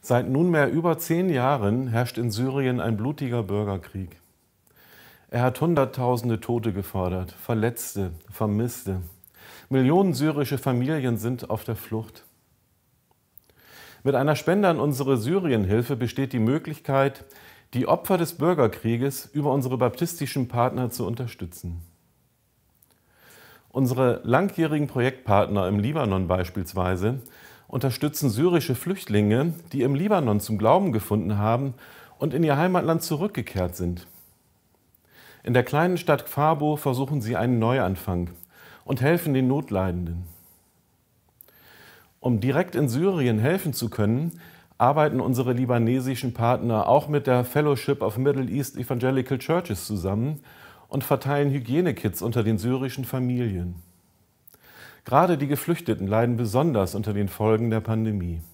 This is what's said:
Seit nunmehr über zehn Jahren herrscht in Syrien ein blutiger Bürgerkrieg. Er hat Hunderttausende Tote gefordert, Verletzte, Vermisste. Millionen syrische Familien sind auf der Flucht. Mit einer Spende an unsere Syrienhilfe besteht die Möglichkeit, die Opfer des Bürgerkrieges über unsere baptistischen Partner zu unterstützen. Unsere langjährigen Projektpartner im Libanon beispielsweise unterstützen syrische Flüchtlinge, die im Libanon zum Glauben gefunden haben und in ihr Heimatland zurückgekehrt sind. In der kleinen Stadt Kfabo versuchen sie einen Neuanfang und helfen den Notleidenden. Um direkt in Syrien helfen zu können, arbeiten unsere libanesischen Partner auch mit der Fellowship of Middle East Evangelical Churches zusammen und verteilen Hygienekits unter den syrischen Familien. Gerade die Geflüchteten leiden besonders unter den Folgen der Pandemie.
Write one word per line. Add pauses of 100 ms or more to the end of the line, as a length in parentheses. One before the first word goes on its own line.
Seit
nunmehr
über
zehn
Jahren
herrscht
in
Syrien
ein
blutiger
Bürgerkrieg. (1120)
Er
hat
Hunderttausende
Tote
gefordert,
Verletzte, (180)
Vermisste. (680)
Millionen
syrische
Familien
sind
auf
der
Flucht. (1800)
Mit
einer
Spende
an
unsere
Syrienhilfe
besteht
die
Möglichkeit, (480)
die
Opfer
des
Bürgerkrieges
über
unsere
baptistischen
Partner
zu
unterstützen. (1900)
Unsere
langjährigen
Projektpartner
im
Libanon
beispielsweise (500)
unterstützen
syrische
Flüchtlinge, (180)
die
im
Libanon
zum
Glauben
gefunden
haben (420)
und
in
ihr
Heimatland
zurückgekehrt
sind. (1400)
In
der
kleinen
Stadt
Kfabo
versuchen
sie
einen
Neuanfang (540)
und
helfen
den
Notleidenden. (1900)
Um
direkt
in
Syrien
helfen
zu
können, (380)
arbeiten
unsere
libanesischen
Partner
auch
mit
der
Fellowship
of
Middle
East
Evangelical
Churches
zusammen (480)
und
verteilen
Hygienekits
unter
den
syrischen
Familien. (1300)
Gerade
die
Geflüchteten
leiden
besonders
unter
den
Folgen
der
Pandemie. (120)